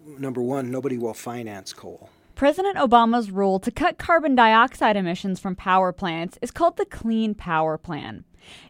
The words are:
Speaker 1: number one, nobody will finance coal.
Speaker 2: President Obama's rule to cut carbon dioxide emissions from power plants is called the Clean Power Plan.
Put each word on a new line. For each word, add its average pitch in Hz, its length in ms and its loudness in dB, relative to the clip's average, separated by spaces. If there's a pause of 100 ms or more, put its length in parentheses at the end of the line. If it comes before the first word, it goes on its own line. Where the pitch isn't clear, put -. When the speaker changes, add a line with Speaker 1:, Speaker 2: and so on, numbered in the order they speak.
(180)
Speaker 1:
number 131 240 -6
one, 127 300 -4
nobody 131 260 -4
will 117 160 -6
finance 113 580 -12
coal. - 380 -18 (260)
Speaker 2:
President 359 400 0
Obama's 233 560 4
rule 190 280 0
to 240 120 -6
cut 233 260 -2
carbon 311 380 2
dioxide 226 600 4
emissions 185 420 -4
from 190 160 -6
power 185 380 2
plants 170 480 -6
is 240 100 -8
called 339 240 0
the 392 100 -2
Clean 220 480 -2
Power 160 440 -2
Plan. 131 480 -12 (440)